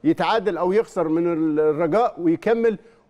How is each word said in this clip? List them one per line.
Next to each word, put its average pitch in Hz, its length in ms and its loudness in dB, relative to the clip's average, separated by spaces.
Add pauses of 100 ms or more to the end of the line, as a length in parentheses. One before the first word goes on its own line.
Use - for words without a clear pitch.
يتعادل 175 540 0
أو 180 140 0
يخسر 196 360 0
من 170 260 0
ال-، 156 260 0
الرجاء 165 600 0
ويكمل، 214 580 0 (300)